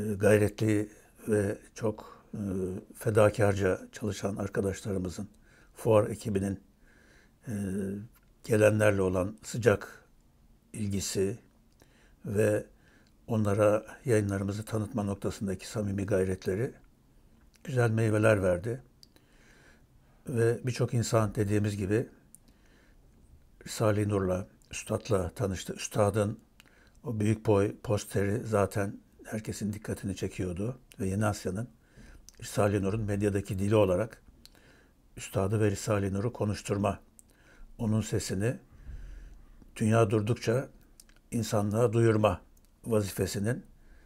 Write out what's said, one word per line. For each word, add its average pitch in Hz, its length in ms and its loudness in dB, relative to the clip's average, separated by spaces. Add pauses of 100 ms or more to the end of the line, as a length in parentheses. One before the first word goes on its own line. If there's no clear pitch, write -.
(200)
gayretli 104 720 4 (380)
ve 104 300 2 (180)
çok, - 580 -6
e, - 60 -8 (560)
fedakarca 101 840 2 (100)
çalışan 104 440 -6
arkadaşlarımızın, 98 920 -4 (460)
fuar 107 340 4
ekibinin, 98 500 -4 (880)
e, 117 60 -8 (880)
gelenlerle 107 580 4
olan 92 420 0
sıcak - 640 0 (680)
ilgisi 101 680 -2 (840)
ve 107 400 0 (640)
onlara 107 580 2 (200)
yayınlarımızı 101 600 0
tanıtma 107 380 -4
noktasındaki 98 640 -4
samimi 101 380 -4
gayretleri 95 640 0 (920)
güzel 123 260 2
meyveler 110 540 4
verdi. 95 380 0 (1500)
Ve 117 360 0
birçok 123 300 -2
insan 113 420 2
dediğimiz 104 420 0
gibi 101 320 0 (1600)
Risale-i 107 440 0
Nur'la, 95 380 0 (240)
üstadla 98 580 -2
tanıştı. - 440 -6
Üstadın 101 680 0 (640)
o 113 160 -6
büyük 107 260 0
boy 101 380 4
posteri 101 640 -2
zaten 101 520 0 (280)
herkesin 110 480 -6
dikkatini 98 420 -6
çekiyordu. 95 640 -6 (220)
Ve 95 80 -2
Yeni 101 180 0
Asya'nın 101 420 -4 (720)
Risale-i 104 420 0
Nur'un 98 180 -2
medyadaki 101 580 -2
dili 101 160 2
olarak 101 460 2 (960)
üstadı 101 420 -2
ve 107 120 4
Risale-i 98 420 -2
Nur'u 101 200 -4
konuşturma, 101 640 -2 (800)
onun 110 240 0
sesini 104 540 -2 (1200)
dünya 113 340 4
durdukça 117 600 0 (640)
insanlığa 110 600 0
duyurma 107 480 4 (440)
vazifesinin 104 800 -2 (400)